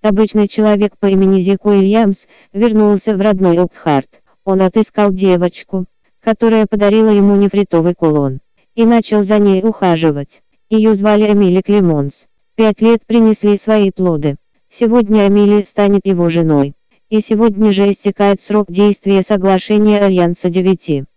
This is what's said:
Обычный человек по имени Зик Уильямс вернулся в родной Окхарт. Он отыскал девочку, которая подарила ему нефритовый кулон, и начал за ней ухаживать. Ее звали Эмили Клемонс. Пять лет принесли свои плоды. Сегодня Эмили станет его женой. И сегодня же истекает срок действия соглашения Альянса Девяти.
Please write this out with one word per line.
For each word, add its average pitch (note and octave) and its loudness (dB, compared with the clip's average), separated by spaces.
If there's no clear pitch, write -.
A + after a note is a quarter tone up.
Обычный G#3 0
человек G#3 -2
по G#3 -4
имени F#3+ 2
Зик F#3+ -2
Уильямс G3+ 0
вернулся G#3+ 0
в F#3+ -4
родной F#3+ 0
Окхарт. - -4
Он F#3+ -2
отыскал G#3 0
девочку, F#3 -4
которая A3 0
подарила G#3+ 0
ему G3+ 2
нефритовый F#3+ 0
кулон, C#3+ -2
и A#3 0
начал A3 0
за G#3 0
ней G3 0
ухаживать. E3 -2
Ее A3 2
звали G#3 0
Эмили F#3+ 0
Клемонс. E3+ -2
Пять G#3+ -2
лет A3+ 0
принесли G#3+ 0
свои G#3+ 0
плоды. D#3 -4
Сегодня G#3+ 0
Эмили G3+ 2
станет G3+ 0
его F3 0
женой. D#3 0
И A3 0
сегодня G#3+ 0
же G3+ 0
истекает G3+ -2
срок G#3 -4
действия G3 0
соглашения G#3 0
Альянса F3+ 0
Девяти. E3+ -4